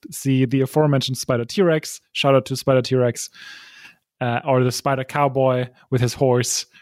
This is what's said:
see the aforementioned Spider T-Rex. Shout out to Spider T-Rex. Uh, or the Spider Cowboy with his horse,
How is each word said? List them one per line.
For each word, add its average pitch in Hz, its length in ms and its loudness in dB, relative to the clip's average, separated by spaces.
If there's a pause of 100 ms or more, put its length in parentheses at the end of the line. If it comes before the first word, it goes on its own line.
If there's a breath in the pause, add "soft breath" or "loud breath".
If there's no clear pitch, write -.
(100)
see 135 340 0
the 131 160 0
aforementioned 135 560 0
Spider 120 300 -4
T-Rex. 165 540 -2 (120)
Shout 139 220 2
out 131 120 4
to 131 100 -6
Spider 131 260 2
T-Rex. 123 480 -2 (920 loud breath)
Uh, 120 240 -2
or 131 180 2
the 127 80 2
Spider 131 340 -2
Cowboy 131 600 0 (220 soft breath)
with 127 140 2
his 120 100 0
horse, 123 540 0 (160 soft breath)